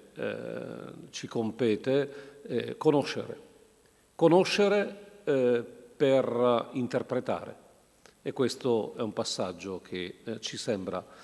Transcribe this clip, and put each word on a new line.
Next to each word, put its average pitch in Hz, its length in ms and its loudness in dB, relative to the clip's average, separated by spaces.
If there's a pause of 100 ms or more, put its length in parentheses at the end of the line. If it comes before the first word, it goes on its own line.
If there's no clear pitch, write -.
(160)
eh, 104 500 -6 (440)
ci - 180 -12
compete, 117 1160 -2
eh, 120 340 -6
conoscere. 127 600 0 (760)
Conoscere, 190 1080 4
eh, 123 400 4 (320)
per 123 760 4
interpretare. 120 920 -4 (580)
E 139 120 -6
questo 120 600 0
è - 60 -6
un 107 120 -4
passaggio 95 680 -6
che, 90 420 -8
eh, 113 180 -8
ci - 160 -10
sembra 95 480 -4 (180)